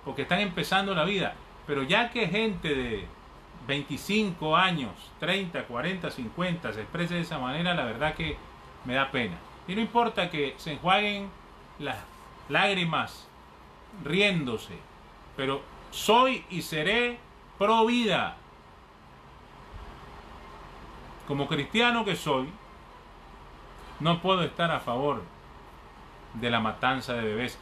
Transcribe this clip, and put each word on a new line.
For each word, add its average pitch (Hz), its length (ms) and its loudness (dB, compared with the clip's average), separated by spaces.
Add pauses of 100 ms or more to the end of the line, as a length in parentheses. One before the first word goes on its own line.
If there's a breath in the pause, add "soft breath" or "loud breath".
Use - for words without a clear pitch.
porque 135 200 -4
están 180 180 2
empezando 190 520 2
la 160 120 2
vida. 180 300 0 (300)
Pero 139 180 0
ya 214 260 2
que 226 180 0
gente 180 480 0
de 110 320 -2 (600)
veinticinco 156 920 2
años, 170 340 4 (280)
treinta, 170 460 -2
cuarenta, 156 440 -4
cincuenta 135 640 -4
se 107 80 -6
exprese 170 340 -2
de 175 60 0
esa 165 160 -4
manera, 156 380 0
la 139 100 0
verdad 127 300 0
que 151 200 -2 (500)
me 127 100 0
da 135 160 2
pena. 107 260 0 (300)
Y 180 80 -2
no 220 60 2
importa 226 500 2
que 143 260 -2
se 156 160 -6
enjuaguen 196 560 2 (480)
las 131 200 -6 (500)
lágrimas 165 800 2 (760)
riéndose, 147 760 2 (580)
pero 139 240 0 (300)
soy 247 580 6
y 180 140 -4
seré 220 560 0 (400)
pro 220 260 8
vida. 214 520 2 (3000)
Como 143 200 -2
cristiano 233 580 2
que 185 100 0
soy, 139 340 0 (1500)
no 165 200 4
puedo 185 240 4
estar 165 280 0
a 147 80 0
favor 127 420 0 (1120)
de 117 160 -2
la 117 100 4
matanza 123 540 0
de 117 80 0
bebés. 113 400 -2